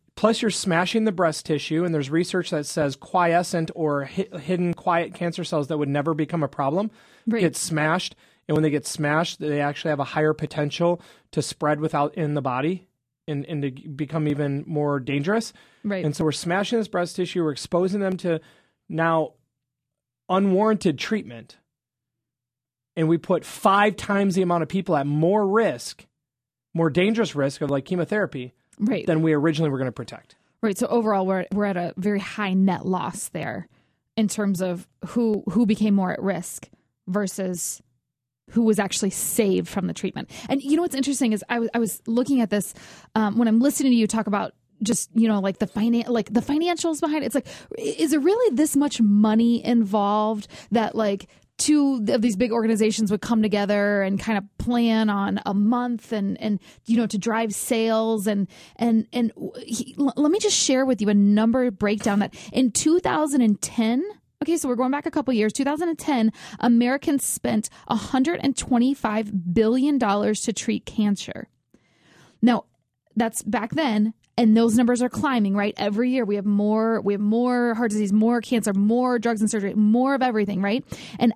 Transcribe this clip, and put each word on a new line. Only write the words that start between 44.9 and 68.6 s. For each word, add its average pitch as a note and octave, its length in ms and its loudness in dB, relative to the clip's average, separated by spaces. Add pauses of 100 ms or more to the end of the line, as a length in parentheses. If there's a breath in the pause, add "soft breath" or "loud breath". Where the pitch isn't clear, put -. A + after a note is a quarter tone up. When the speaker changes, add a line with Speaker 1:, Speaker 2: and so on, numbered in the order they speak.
Speaker 2:
you A3+ 140 4
know, G#3 120 2
like, F#3+ 180 -2
the G#3 80 0
finan-, A#3 420 0
like, A#3 240 -2
the A#3 80 2
financials E4 600 0
behind D4+ 220 0
it. - 40 -4
It's A3+ 80 -4
like, C#4+ 120 0 (320 loud breath)
i-, - 200 -4
is D4+ 120 0
there D4+ 100 2
really F#4+ 360 2
this D4+ 200 2
much C#4+ 240 2
money A3 640 4
involved G#3+ 840 0 (240 loud breath)
that, A3 220 0
like, G3+ 340 -2 (320 soft breath)
two C#4 440 2
th-, A#3 120 2
of G#3+ 60 2
these A3 140 2
big A3+ 140 0
organizations A3 600 2
would G#3 80 0
come A3+ 220 2
together G3+ 600 2
and G3 160 0
kind A3 200 -2
of G3 60 -4 (140)
plan A#3 520 2
on G3 360 0
a G3 80 -2
month A#3+ 560 0
and, G3+ 300 -4
and, G#3 180 -2 (280 loud breath)
you A3+ 100 2
know, A#3 100 2
to G#3 120 -2
drive A3 360 -2
sales. A3 720 0
And, G3+ 220 0 (280 loud breath)
and, A3+ 360 2
and A#3 220 0
w-, - 180 -10 (120)
he, - 340 -8
l-, C#4 180 0
let D4 160 4
me G4+ 80 2
just G#4 160 2
share C4 280 2
with B3+ 160 0
you G#3 100 0
a G#3 40 4
number A3 560 4
breakdown G3+ 500 0
that - 140 -2 (180 loud breath)
in B3+ 200 2
two D#4+ 260 2
thousand C#4+ 440 2
and G#3 180 4
ten, A#3+ 420 0 (400)
okay, E4 140 0
so D4 120 -4
we're B3+ 60 0
going B3+ 160 0
back D4 160 -4
a D#4+ 40 -2
couple C4+ 240 0
years, G#3+ 180 2
two C#4 120 -2
thousand D4+ 260 0
and D#4 80 -4
ten, A3+ 340 2 (260 loud breath)
Americans B3 640 2
spent A3+ 440 -2 (200 loud breath)
a - 80 0
hundred C4 460 0
and C#4 140 0
twenty-five G#3+ 1000 0